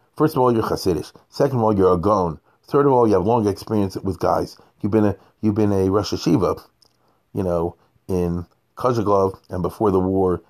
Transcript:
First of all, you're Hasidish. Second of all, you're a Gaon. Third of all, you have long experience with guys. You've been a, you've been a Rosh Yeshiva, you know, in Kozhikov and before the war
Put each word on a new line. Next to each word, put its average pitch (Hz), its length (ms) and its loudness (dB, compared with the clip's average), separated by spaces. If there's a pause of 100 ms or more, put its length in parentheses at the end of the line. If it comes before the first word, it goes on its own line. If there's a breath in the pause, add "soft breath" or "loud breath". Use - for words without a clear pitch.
(160)
First 151 180 0
of 135 60 0
all, 127 100 4
you're 113 120 0
Hasidish. - 500 -4 (160 soft breath)
Second 131 300 -2
of 113 60 0
all, 110 120 2
you're 95 160 4
a 90 60 2
Gaon. 90 420 -2 (240)
Third 143 220 0
of 139 60 4
all, 120 140 4
you 104 80 2
have 92 120 0
long 113 200 2
experience 101 520 -2
with 95 200 -6
guys. 87 380 -2 (240 soft breath)
You've 104 120 -4
been 107 120 4
a, 101 120 0 (260 soft breath)
you've 110 120 0
been 104 180 0
a 95 180 0
Rosh 98 240 0
Yeshiva, 92 440 0 (760)
you 104 80 -4
know, 87 340 -4 (320)
in 87 380 -4 (320)
Kozhikov 101 600 0 (120)
and 92 100 -6
before 92 300 -2
the 95 100 2
war 92 500 0